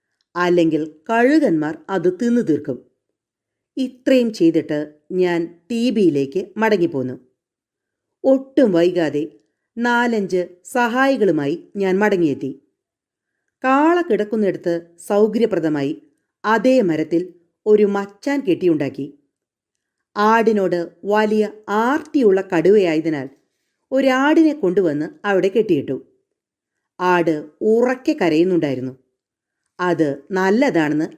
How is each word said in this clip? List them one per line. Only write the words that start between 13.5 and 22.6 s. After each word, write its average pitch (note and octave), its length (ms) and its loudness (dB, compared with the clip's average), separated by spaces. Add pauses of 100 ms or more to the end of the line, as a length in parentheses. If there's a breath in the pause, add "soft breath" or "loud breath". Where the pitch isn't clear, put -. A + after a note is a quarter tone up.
കാള D4 360 2
കിടക്കുന്നിടത്ത് G#3 720 -2 (240)
സൗകര്യപ്രദമായി F#3+ 920 0 (520)
അതേ A3+ 380 2
മരത്തിൽ E3 400 -2 (440)
ഒരു G#3+ 200 4
മച്ചാൻ G3+ 540 -6
കെട്ടിയുണ്ടാക്കി. D3+ 640 -2 (1120)
ആടിനോട് G#3 640 2 (240)
വലിയ G#3+ 400 0 (320)
ആർത്തിയുള്ള A#3 640 0
കടുവയായതിനാൽ E3 840 0 (640)